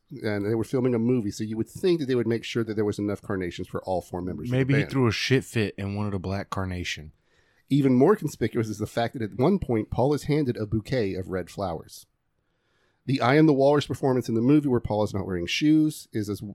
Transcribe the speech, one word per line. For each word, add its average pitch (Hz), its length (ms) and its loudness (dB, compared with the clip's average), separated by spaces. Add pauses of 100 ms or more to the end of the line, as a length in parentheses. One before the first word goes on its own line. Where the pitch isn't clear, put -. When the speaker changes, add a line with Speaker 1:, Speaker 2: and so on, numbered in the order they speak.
(100)
Speaker 1:
and 104 340 -4
they 110 100 0
were 113 100 0
filming 127 300 0
a 117 40 0
movie, 113 320 0
so 110 140 -8
you 107 120 -6
would 110 120 -2
think 175 320 0
that 131 60 -4
they 127 80 0
would 117 120 0
make 117 180 0
sure 117 200 -2
that 107 100 -6
there 107 100 0
was 104 140 -2
enough 104 240 -4
carnations 92 460 -6
for 90 160 -8
all 92 160 -2
four 90 220 -10
members 107 280 -8
Speaker 2:
Maybe 127 120 2
Speaker 1:
of 131 60 0
the 139 100 4
Speaker 2:
he 147 60 2
Speaker 1:
band. - 60 -8
Speaker 2:
threw 127 160 2
a 107 60 4
shit - 320 0
fit 104 340 -2
and 101 180 -4
wanted 104 180 -4
a 95 40 -4
black 95 320 -6
carnation. 90 600 -6 (560)
Speaker 1:
Even 135 260 4
more 160 220 6
conspicuous 117 520 -4
is 104 100 -6
the 104 80 -4
fact 117 280 -2
that 113 80 -6
at 98 160 -8
one 175 200 4
point, 110 320 -2
Paul 135 220 2
is 139 120 -2
handed 143 340 0
a 107 80 -4
bouquet 107 480 -2
of 90 160 -8
red 90 180 -4
flowers. - 560 -8 (1040)
The 135 160 0
I 127 140 4
Am 160 100 8
the 151 80 6
Walrus 139 320 4
performance 127 420 0
in 117 60 -2
the 113 80 2
movie 147 260 4
where 120 100 4
Paul 107 260 0
is 101 100 -4
not 95 120 -4
wearing 87 200 -4
shoes 156 680 2
is, 104 160 -4
as, 101 140 -4 (120)